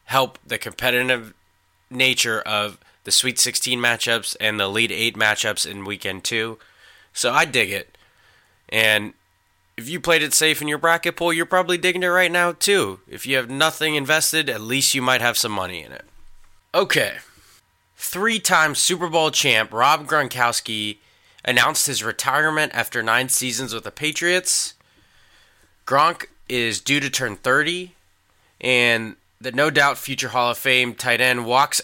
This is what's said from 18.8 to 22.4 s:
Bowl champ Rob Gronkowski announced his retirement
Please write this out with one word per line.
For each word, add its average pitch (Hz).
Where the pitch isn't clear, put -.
Bowl 156
champ 110
Rob 143
Gronkowski 120
announced 123
his 113
retirement 151